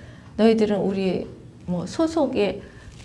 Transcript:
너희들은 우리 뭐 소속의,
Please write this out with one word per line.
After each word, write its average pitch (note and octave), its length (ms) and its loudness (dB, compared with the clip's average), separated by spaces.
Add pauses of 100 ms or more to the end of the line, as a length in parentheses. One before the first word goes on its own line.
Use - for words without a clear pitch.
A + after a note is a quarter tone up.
(360)
너희들은 G#3+ 420 4
우리 F#3+ 480 0 (380)
뭐 F3+ 220 -4
소속의, C4 760 0 (420)